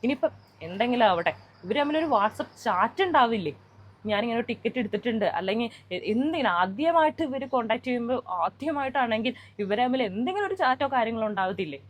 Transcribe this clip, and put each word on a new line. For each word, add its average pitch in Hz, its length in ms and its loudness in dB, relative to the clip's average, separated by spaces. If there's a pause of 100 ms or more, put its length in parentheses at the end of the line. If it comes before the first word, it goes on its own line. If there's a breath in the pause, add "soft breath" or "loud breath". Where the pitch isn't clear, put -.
ഇനിയിപ്പം 277 260 2 (320)
എന്തെങ്കിലും 226 440 2
ആവട്ടെ, 170 280 4 (300)
ഇവർ 180 120 -2
തമ്മിലൊരു 302 300 2
WhatsApp 220 580 0
ചാറ്റ് 220 400 2
ഉണ്ടാവില്ലേ? 233 480 2 (540)
"ഞാനിങ്ങനെ 226 340 0
ഒരു 233 60 -2
ടിക്കറ്റ് 233 340 -4
എടുത്തിട്ടുണ്ട്", 214 460 0
അല്ലെങ്കിൽ 190 720 -2
എ-, - 100 -6
എന്തിനാ 254 460 0
ആദ്യമായിട്ട് 311 720 2
ഇവർ 269 240 -4
കോണ്ടാക്ട് 233 360 -4
ചെയ്യുമ്പോൾ, 247 440 -2
ആദ്യമായിട്ടാണെങ്കിൽ 247 1040 -2 (260 loud breath)
ഇവർ 208 180 -2
തമ്മിൽ 247 260 2
എന്തെങ്കിലും 254 440 -2
ഒരു 381 80 -2
ചാറ്റോ 277 320 0
കാര്യങ്ങളോ 226 400 0
ഉണ്ടാകത്തില്ലേ? 185 520 -4 (100)